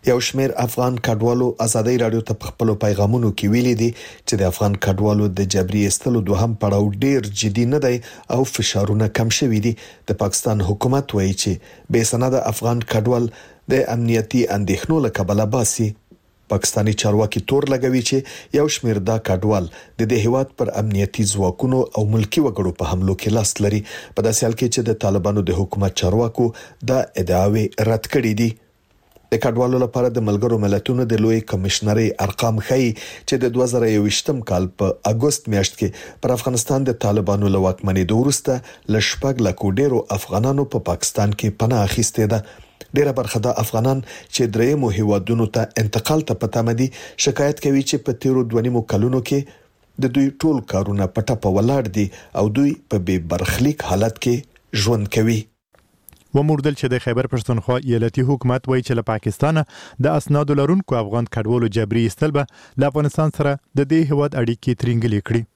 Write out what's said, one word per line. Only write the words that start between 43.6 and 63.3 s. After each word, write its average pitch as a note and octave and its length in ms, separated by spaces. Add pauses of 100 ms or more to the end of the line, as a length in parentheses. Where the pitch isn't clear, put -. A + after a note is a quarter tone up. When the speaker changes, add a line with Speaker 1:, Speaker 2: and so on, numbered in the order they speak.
Speaker 1:
افغانان A#2+ 420
چې - 500
دریمو B2 440
هیوادونو G#2+ 580
ته A2 260
انتقال D3+ 480
ته - 120
په G#2+ 120
تمه A#2 240
دي، C3 80 (380)
شکایت C#3+ 400
کوي C#3 180
چې - 240
په B2 160
تیرو C3 300
دوه A#2 140
نیمو A#2+ 260
کلونو A#2+ 280 (100)
کې - 760
د B2 100
دوی C#3 160 (140)
ټول C#3 260
کارونه G2 380 (100)
په G2+ 80
ټپه G#2 320
ولاړ A#2 400
دي G2+ 80 (360)
او A2 40 (140)
دوی C#3+ 100 (220)
په F#2+ 120
بې F2 300
برخلیک B2+ 560
حالت G#2+ 340
کې - 600
ژوند G#2+ 340
کوي. A2 200 (1000)
Speaker 2:
وموردل D3 420
چې B2 140
د B2 100
خیبر A#2+ 300
پښتونخوا B2 480
ایالتي A#2 500
حکومت B2+ 380
وایي B2+ 180
چې A#2+ 120
له A2 120
پاکستانه C#3+ 500 (460)
د D#3 140
اسنادو D3 400
لرونکو D3+ 400
افغان A2+ 340
کډوالو A2+ 420
جبري A2+ 300
ایستل D3+ 320
به C#3+ 40 (380)
له C#3 100
افغانستان D3+ 460